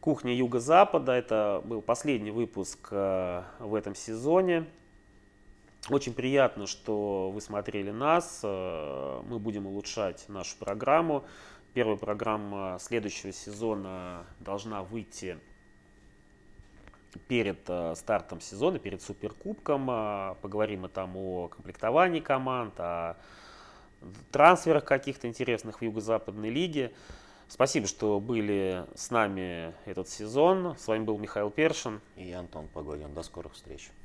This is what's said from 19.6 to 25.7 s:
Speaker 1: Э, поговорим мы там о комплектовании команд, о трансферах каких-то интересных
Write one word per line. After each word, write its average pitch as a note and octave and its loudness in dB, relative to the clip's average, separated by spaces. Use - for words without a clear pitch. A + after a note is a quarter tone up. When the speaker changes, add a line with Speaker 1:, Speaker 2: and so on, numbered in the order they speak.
Speaker 1:
Э, G#2 -2
поговорим G#2 -2
мы F#2 -8
там F#2 -6
о F#2 -4
комплектовании D#3 2
команд, C3 0
о E2+ -4
трансферах D#3 8
каких-то C3+ 0
интересных A#2 -2